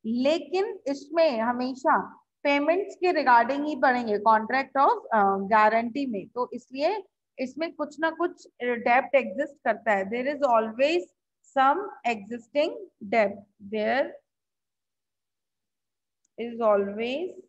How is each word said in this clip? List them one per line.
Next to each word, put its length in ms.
लेकिन 800
इसमें 520
हमेशा 840
payments 520
के 180
regarding 520
ही 100
पड़ेंगे 440
contract 640
of, 240
अ, 440
guarantee 560
में। 220
तो 260
इसलिए 500
इसमें 360
कुछ 260
ना 120
कुछ 360
debt 540
exist 480
करता 280
है, 120
there 320
is 140
always 520
some 360
existing 840
debt, 360
there 420
is 240
always 880